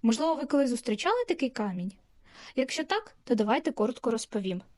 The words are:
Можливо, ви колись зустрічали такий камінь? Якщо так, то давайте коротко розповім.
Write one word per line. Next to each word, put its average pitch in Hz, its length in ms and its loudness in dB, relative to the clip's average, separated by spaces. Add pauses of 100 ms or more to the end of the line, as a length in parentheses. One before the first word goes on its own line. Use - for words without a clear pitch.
Можливо, 285 340 4
ви 285 100 -4
колись 277 240 4
зустрічали 285 580 0
такий 277 220 0
камінь? 190 420 -4 (640)
Якщо 269 280 -2
так, 403 400 -4
то 247 120 2
давайте 220 360 2
коротко 233 400 -2
розповім. 190 500 -4 (160)